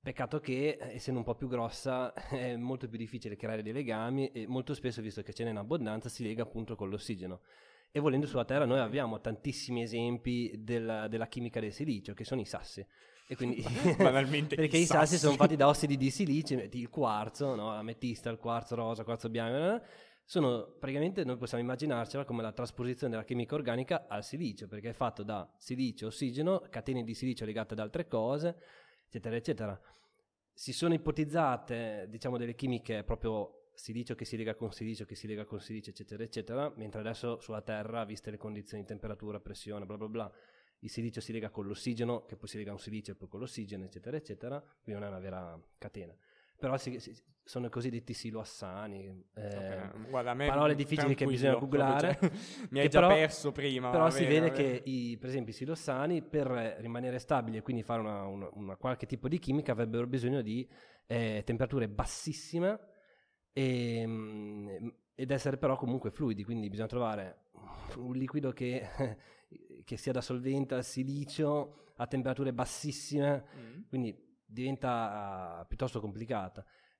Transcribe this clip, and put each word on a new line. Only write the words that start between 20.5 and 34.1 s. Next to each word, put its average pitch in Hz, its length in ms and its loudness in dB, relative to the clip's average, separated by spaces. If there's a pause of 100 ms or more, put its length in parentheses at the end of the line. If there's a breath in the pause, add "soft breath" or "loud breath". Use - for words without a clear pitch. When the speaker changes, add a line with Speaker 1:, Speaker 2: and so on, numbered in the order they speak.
Speaker 1:
praticamente, 156 460 0
noi 127 140 -2
possiamo 120 260 0
immaginarcela 127 640 0
come 117 160 -2
la 110 100 -4
trasposizione 123 600 -2
della 110 100 -2
chimica 120 300 -2
organica 120 520 0
al 104 160 -4
silicio, 113 460 -6
perché 107 220 -8
è 113 40 -6
fatto 117 280 -2
da 101 340 -4
silicio, 123 520 -2
ossigeno, 147 600 0
catene 127 340 -2
di 113 120 -4
silicio 120 320 -2
legate 107 260 -2
ad 110 80 -4
altre 107 260 -2
cose, 143 480 2 (520 loud breath)
eccetera, 113 280 -6
eccetera. 107 460 -2 (720 soft breath)
Si - 220 -10
sono 170 180 4
ipotizzate, 139 1160 0
diciamo, 120 260 -2
delle 120 180 -2
chimiche 120 500 -2
proprio 110 720 -2
silicio 117 420 -6